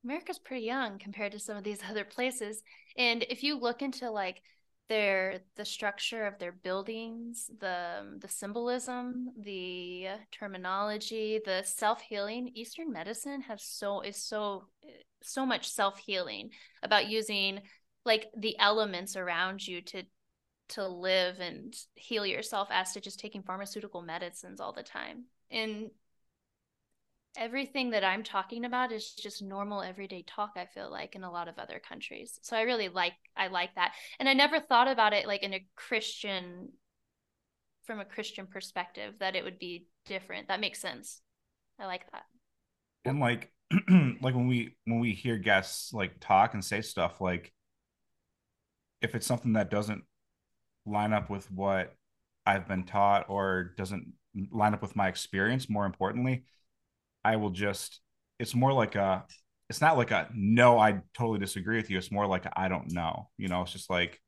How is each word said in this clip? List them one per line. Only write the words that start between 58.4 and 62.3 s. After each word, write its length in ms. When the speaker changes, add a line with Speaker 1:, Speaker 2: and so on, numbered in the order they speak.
Speaker 2:
more 180
like 220
a, 300
it's 120
not 140
like 160
a, 220
"No, 460
I 220
totally 260
disagree 380
with 120
you." 100
It's 120
more 140
like 200